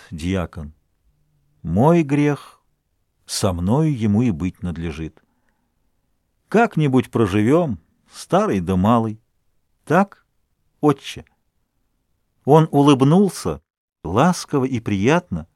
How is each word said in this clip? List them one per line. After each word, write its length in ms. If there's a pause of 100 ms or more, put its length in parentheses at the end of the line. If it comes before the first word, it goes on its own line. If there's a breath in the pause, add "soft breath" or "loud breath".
(120)
дьякон, 600 (920)
мой 400
грех 580 (640)
со 260
мною 460
ему 240
и 80
быть 320
надлежит. 580 (1300)
Как-нибудь 600
проживём, 720 (280)
старый 520
да 160
малый. 440 (640)
Так, 400 (560)
отче?» 440 (1200)
Он 260
улыбнулся 880 (440)
ласково 600
и 120
приятно 760